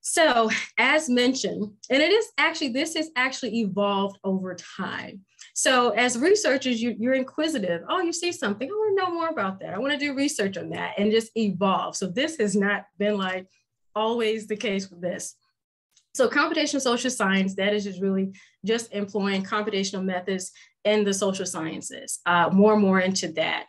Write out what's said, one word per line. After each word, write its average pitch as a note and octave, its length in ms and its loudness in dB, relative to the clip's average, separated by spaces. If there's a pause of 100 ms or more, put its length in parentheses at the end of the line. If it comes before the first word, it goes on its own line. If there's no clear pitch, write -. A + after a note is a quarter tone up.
So B3 400 4 (300)
as C#4+ 300 2
mentioned, B3 640 0 (180)
and C4+ 100 4
it E4 120 4
is A4 160 4 (100)
actually, D#4+ 300 0
this C#4 260 -2
has D#4 220 -2
actually B3+ 420 -2
evolved G3 640 0
over F#3 320 -2
time. - 680 -10 (300)
So B3+ 380 4
as A#3 260 2
researchers, C4 640 2
you, A#3 160 -2
you're B3 180 0
inquisitive. B3+ 760 -2
"Oh, F4+ 120 0
you E4+ 120 0
see F4 180 -4
something, A#3+ 400 -4
I - 20 -8
wanna G#4+ 220 0
know F#4 180 0
more E4 180 -2
about D4 280 -4
that. D#3+ 160 -12
I F#3+ 40 -6
wanna C#4 200 -2
do C#4+ 160 -4
research B3+ 420 -2
on E3 140 -8
that," E3+ 260 -6
and G3+ 140 2
just A3 260 0
evolve. F#3+ 600 0
So G3 100 -4
this C4+ 300 -2
has G#3 180 0
not G3+ 300 0 (140)
been, G#3 200 0
like, F#3 300 -6 (480)
always A3 500 0
the G#3+ 80 -4
case G3 340 -4
with F3 120 -18
this. F3+ 340 -6 (800)
So B3+ 140 4
computational D4 520 0
social A#3+ 300 0
science, F#3+ 460 0
that G3+ 180 0
is G#3 80 -2
just F#3+ 180 -8
really F#3+ 300 0 (340)
just A3+ 280 -2
employing G3 500 -2
computational G3 600 -4
methods F#3 480 -4 (320)
in G#3+ 180 4
the G3 120 2
social F#3+ 320 -2
sciences, - 800 -8
uh, F3 280 4
more G#3 220 8
and G#3 80 4
more F#3+ 180 4
into F#3 320 -2
that. D#3+ 360 -2